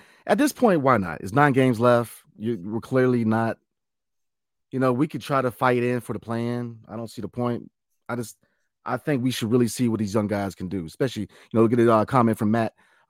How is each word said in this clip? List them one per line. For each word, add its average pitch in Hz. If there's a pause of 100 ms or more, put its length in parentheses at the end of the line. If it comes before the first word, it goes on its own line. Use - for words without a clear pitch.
(280)
at 202
this 277
point, 190
why 127
not? 90
It's 92
nine 143
games 127
left. 120 (240)
You, 107
we're 107
clearly 127
not, 113 (1120)
you 131
know, 131
we 135
could -
try 135
to 127
fight 123
in 123
for -
the 104
play-in. 117
I 107
don't 117
see -
the 98
point. 120 (400)
I 120
just, 117 (460)
I 123
think 135
we 127
should 117
really 123
see 120
what 110
these 104
young 107
guys 101
can 92
do, 87
especially, 110
you 92 (260)
know, 117
look 113
at 120
a, 117
uh, 107
comment 113
from 107
Matt. 113 (360)